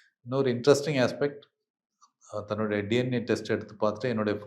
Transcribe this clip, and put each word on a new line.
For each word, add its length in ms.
இன்னொரு 300
இன்ட்ரெஸ்டிங் 500
ஆஸ்பெக்ட், 380
அஹ், 120
தன்னுடைய 380
டி 140
என் 160
ஏ 60
டெஸ்ட் 320
எடுத்து 300
பார்த்துட்டு, 240
"என்னுடைய 420